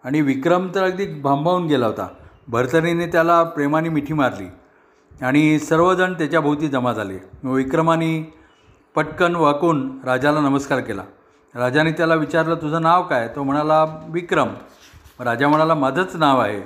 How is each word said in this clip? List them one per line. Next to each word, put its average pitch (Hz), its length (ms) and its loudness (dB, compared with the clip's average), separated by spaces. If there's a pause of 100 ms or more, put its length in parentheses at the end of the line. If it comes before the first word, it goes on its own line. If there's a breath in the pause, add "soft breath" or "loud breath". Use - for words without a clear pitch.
आणि 139 180 0
विक्रम 170 540 0
तर 190 80 0
अगदी 185 220 -2
भांबावून 156 640 0
गेला 127 200 2
होता. 104 200 -4 (400 soft breath)
भर्तरीने 165 600 0
त्याला 170 360 4
प्रेमाने 160 460 -2
मिठी 156 240 -4
मारली 104 340 -2 (760 soft breath)
आणि 151 340 4
सर्वजण 180 540 2
त्याच्या 160 260 0
भोवती 147 280 0
जमा 127 260 -2
झाले. 98 240 -6 (260)
मग 131 80 -4
विक्रमाने 160 800 0 (640 soft breath)
पटकन 170 400 0
वाकून 147 680 0
राजाला 131 360 0
नमस्कार 139 400 0
केला. 107 240 -8 (520 soft breath)
राजाने 131 360 0
त्याला 165 240 0
विचारलं, 160 400 0
"तुझं 151 260 -4
नाव 170 220 4
काय?" 123 320 -2
तो 143 80 -6
म्हणाला, 156 680 0
"विक्रम." 165 380 0 (720 loud breath)
राजा 120 280 0
म्हणाला, 156 260 4
"माझंच 156 420 -2
नाव 143 240 4
आहे." 104 260 -2